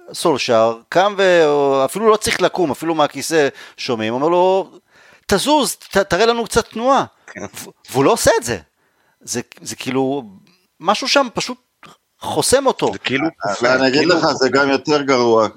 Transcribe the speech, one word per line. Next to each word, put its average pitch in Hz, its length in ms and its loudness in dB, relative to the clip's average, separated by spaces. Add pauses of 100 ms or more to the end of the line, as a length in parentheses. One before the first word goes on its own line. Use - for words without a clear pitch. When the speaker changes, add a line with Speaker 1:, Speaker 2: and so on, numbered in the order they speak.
(140)
Speaker 1:
סולשר 117 640 0 (120)
קם 196 280 2
ו-, 147 680 2
אפילו 214 240 -2
לא 214 60 4
צריך - 260 -4
לקום, 170 300 0
אפילו 160 240 -6
מהכיסא 147 520 0 (300)
שומעים, 110 360 -4
אומר 139 140 -2
לו, 180 440 2 (540)
"תזוז, 247 500 0
ת-, - 220 -10
תראה 196 280 0
לנו 233 200 0
קצת 214 240 -2
תנועה." 233 360 0 (220)
Speaker 2:
כן. 101 180 -14 (100)
Speaker 1:
ו-, - 140 -16 (220)
והוא 131 120 2
לא 165 80 6
עושה 254 260 2
את 285 60 -2
זה. 117 140 -4 (640)
זה, - 200 -8 (200)
זה 110 140 -12
כאילו, 135 480 -4 (560)
משהו 202 280 -2
שם 269 260 2
פשוט 247 240 -8 (600)
חוסם 254 480 0
אותו. 151 240 0
Speaker 2:
זה 139 80 -8
כאילו 139 280 -2 (180)
Speaker 3:
אבל 101 80 -2
Speaker 2:
כופר, 123 220 0
Speaker 3:
אני 131 120 2
אגיד 131 120 2
Speaker 2:
כאילו 165 160 2
Speaker 3:
לך, 156 160 0
זה 131 180 0
Speaker 2:
כופר. 135 120 2
Speaker 3:
גם 139 80 2
יותר 139 320 0
גרוע, 120 560 2